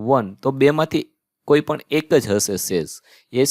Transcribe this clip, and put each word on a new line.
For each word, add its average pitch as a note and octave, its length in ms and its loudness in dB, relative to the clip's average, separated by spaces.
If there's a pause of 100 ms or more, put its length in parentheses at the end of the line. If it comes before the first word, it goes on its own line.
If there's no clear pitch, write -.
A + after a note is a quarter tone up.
વન. B2 200 2 (160)
તો C3+ 60 -2 (140)
બેમાંથી D#3 420 2 (440)
કોઈ D3+ 180 2
પણ D#3 140 -6 (180)
એક D3+ 160 -4
જ C3+ 160 4
હશે G2+ 260 0 (120)
શેષ, E2+ 220 -2 (420)
એ B2 180 2